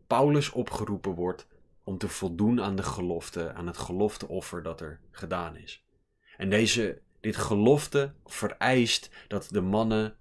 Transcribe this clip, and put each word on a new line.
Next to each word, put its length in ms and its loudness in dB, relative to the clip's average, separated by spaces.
Paulus 440 4
opgeroepen 640 -4
wordt 320 -4
om 140 -6
te 100 -4
voldoen 540 2
aan 140 -2
de 60 -2
gelofte, 720 -4
aan 140 -8
het 120 -8
gelofteoffer 840 -4
dat 180 -10
er 200 -12
gedaan 460 -6
is. 300 -18
En 140 -4
deze, 500 2
dit 160 -4
gelofte 760 4
vereist 840 2
dat 220 -6
de 100 0
mannen 600 2